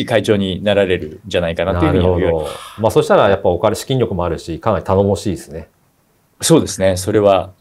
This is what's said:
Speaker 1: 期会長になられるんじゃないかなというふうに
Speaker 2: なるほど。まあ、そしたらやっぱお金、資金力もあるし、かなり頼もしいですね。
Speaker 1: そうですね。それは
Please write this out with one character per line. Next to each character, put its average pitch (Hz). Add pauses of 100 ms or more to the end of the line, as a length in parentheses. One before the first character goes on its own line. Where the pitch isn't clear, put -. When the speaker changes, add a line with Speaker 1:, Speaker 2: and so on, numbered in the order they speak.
Speaker 1:
期 -
会 110
長 107
に 95
な 104
ら 101
れ 90
る 78
ん -
じ 92
ゃ 90
な 85
い 87
か 85
な 90
と 87
い -
う -
ふ 92
う -
に 90
Speaker 2:
な 90
る 87
ほ 80
ど。 76 (320)
ま 110
あ、 104
そ 151
し -
た 202
ら 127
や 98
っ -
ぱ 101
お 87
金、 104
資 -
金 131
力 113
も 87
あ 87
る 80
し、 80
か 113
な 90
り 78
頼 98
も 98
し -
い 98
で 80
す -
ね。 80 (760)
Speaker 1:
そ 160
う 120
で 95
す -
ね。 95
そ 95
れ 110
は 95